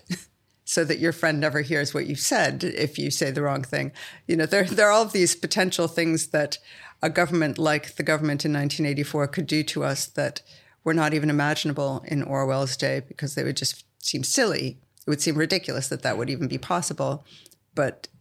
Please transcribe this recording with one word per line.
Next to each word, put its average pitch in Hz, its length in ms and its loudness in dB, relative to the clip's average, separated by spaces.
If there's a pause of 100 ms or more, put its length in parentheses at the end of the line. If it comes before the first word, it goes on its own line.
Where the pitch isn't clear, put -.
(320)
<laughs> - 320 -20
so - 200 2
that 147 140 -2
your 165 140 2
friend 151 280 0
never 147 220 2
hears 143 320 0
what 143 120 -2
you've 143 140 -4
said 156 420 2
if 151 360 -2
you 143 120 -2
say 143 200 0
the 139 120 -2
wrong 139 220 0
thing. 139 280 -4 (340)
You 170 100 2
know, 160 100 2
there, 196 180 4
there 208 240 4
are 202 40 6
all 220 140 6
these 185 280 2
potential 180 540 0
things 165 400 0
that 147 300 0 (440)
a 160 80 2
government 160 480 2
like 151 380 0
the - 60 -6
government 151 420 0
in 151 80 2
nineteen 143 340 0
eighty-four 143 420 0
could 143 180 -4
do 156 180 0
to 151 200 -4
us 139 220 -2
that - 360 -4 (420)
were 160 100 2
not 156 200 4
even 151 160 2
imaginable 143 760 0
in 143 160 -2
Orwell's 135 540 0
day 135 300 0
because - 280 -8
they 139 100 -2
would 131 120 -2
just - 280 -4 (140)
seem - 240 -4
silly. 139 560 0 (280)
It - 40 -2
would 147 120 2
seem 151 140 0
ridiculous 156 520 0
that - 140 -6
that 110 160 0
would 123 120 -2
even 135 180 -2
be 131 100 -4
possible. 147 640 -4 (500)
But - 340 -2 (120)